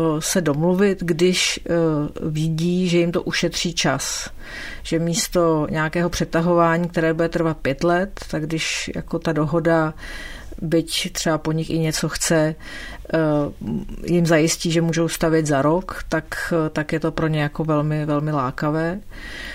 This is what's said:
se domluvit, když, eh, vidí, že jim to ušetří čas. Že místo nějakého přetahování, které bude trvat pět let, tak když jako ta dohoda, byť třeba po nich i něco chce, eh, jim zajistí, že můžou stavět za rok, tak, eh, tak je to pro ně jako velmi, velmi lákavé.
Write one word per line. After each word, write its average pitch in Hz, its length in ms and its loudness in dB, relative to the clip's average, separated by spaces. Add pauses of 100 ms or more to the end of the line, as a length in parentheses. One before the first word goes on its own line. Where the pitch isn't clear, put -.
(180)
se 180 220 0
domluvit, 180 640 2
když, 175 640 2
eh, - 40 -2 (520)
vidí, 160 680 0
že 175 100 4
jim 170 140 2
to 175 100 0
ušetří 165 520 -2
čas. - 560 -2 (520)
Že 165 160 0
místo 165 720 2
nějakého 160 400 0
přetahování, 170 760 2
které 160 260 2
bude 165 140 2
trvat 160 280 0
pět 139 280 -2
let, 175 360 2 (100)
tak 156 120 -4
když - 520 -4
jako 165 240 -6
ta 165 140 0
dohoda, 156 600 2 (680)
byť 165 500 0
třeba 156 260 0
po 156 140 -2
nich 160 180 -2
i 160 80 0
něco 160 300 0
chce, 156 460 2 (600)
eh, 165 40 2 (840)
jim 170 220 2
zajistí, 160 460 4
že 170 80 4
můžou 165 280 2
stavět 160 380 2
za 139 160 2
rok, 165 460 0
tak, - 440 -4 (140)
eh, 156 40 -4
tak 151 220 -4
je 156 80 0
to 160 120 0
pro 160 140 0
ně 156 160 0
jako 147 220 -2
velmi, 151 420 0
velmi 151 260 0
lákavé. 156 680 -2 (540)